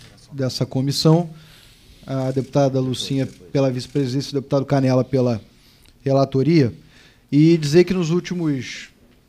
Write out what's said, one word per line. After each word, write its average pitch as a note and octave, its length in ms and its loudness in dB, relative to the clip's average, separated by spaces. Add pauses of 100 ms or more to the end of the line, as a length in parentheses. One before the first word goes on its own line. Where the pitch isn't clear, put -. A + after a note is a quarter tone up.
(320)
dessa C3 340 -4
comissão, D#3 640 2 (760)
a C3 260 -4
deputada C3+ 480 0
Lucinha C3 480 -4 (240)
pela C#3 180 0
vice-presidência C3 600 -4
e - 20 -12
o C#3 100 -4
deputado C#3 240 -2
Canela C3 380 2
pela B2 360 -2 (640)
relatoria, C3+ 720 2 (580)
e D#3 260 6
dizer D#3 260 4
que F3+ 100 0
nos F3+ 160 -2
últimos, E3 800 -6 (400)